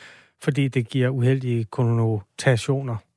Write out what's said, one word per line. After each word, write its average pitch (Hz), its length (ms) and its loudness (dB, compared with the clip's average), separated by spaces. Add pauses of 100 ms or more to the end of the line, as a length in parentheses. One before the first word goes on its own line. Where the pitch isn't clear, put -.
(420)
fordi 139 260 0
det 123 200 -2
giver 127 200 0
uheldige 127 560 0
konnotationer, 117 1300 0 (200)